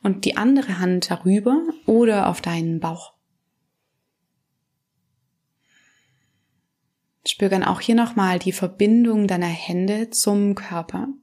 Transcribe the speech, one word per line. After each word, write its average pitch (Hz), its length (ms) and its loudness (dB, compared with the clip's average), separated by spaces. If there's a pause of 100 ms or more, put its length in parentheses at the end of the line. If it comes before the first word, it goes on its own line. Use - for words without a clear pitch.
und 196 220 0
die - 140 -2
andere 254 400 2
Hand 180 320 0
darüber 202 520 2 (220)
oder 220 440 4
auf 175 120 -4
deinen 165 400 -4
Bauch. 165 320 -10 (4000)
Spür 196 240 0
gern 190 140 0
auch - 160 -2
hier 233 140 0
nochmal 220 440 2
die 185 140 -2
Verbindung 214 720 2
deiner 175 200 -2
Hände 190 600 -4
zum 202 460 0
Körper. 175 540 -8 (140)